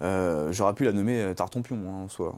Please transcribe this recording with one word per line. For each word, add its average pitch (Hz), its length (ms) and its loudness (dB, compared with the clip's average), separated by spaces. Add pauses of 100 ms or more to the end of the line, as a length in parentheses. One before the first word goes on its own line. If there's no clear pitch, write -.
Euh, 85 500 2
j'aurais 101 220 4
pu 143 100 0
la 113 80 4
nommer, 110 300 2
euh, 95 120 -2
Tartempion, 117 420 -4
hein, 95 280 -8
en 98 40 -12
soi. 85 300 -6